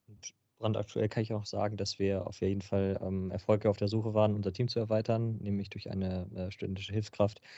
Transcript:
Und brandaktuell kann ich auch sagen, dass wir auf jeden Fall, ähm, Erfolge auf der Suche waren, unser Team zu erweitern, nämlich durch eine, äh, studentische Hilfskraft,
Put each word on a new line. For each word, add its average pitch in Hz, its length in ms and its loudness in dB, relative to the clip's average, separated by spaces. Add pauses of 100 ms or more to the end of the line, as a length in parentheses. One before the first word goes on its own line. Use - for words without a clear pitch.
Und - 260 -20 (240)
brandaktuell 110 500 0
kann 113 140 0
ich 110 120 -4
auch 104 120 -4
sagen, 104 300 -2
dass 101 220 -4
wir 98 280 2
auf - 140 -10
jeden 98 220 2
Fall, 98 400 2
ähm, 95 280 -2
Erfolge 107 400 4
auf 98 60 4
der 104 120 0
Suche 110 260 0
waren, 107 200 6
unser 98 180 0
Team 123 160 0
zu - 120 -4
erweitern, 113 580 0
nämlich 101 320 -2
durch - 200 -10
eine, 92 440 -2
äh, 92 160 -4
studentische 95 420 -6
Hilfskraft, 104 480 2 (180)